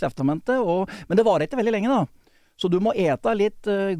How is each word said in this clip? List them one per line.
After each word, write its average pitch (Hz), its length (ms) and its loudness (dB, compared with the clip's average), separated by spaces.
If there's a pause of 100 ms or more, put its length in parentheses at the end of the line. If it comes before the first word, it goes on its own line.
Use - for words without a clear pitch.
kjeftamentet, 156 580 -2
og... 190 320 0 (160)
Men 175 80 -2
det 220 80 6
varer 180 240 4
ikke 254 140 -4
veldig 226 160 0
lenge 226 160 0
da. 247 80 2 (580)
Så - 140 -2
du 180 100 2
må 220 160 2
ete 185 400 0
litt, 208 320 -2
eh, 196 300 0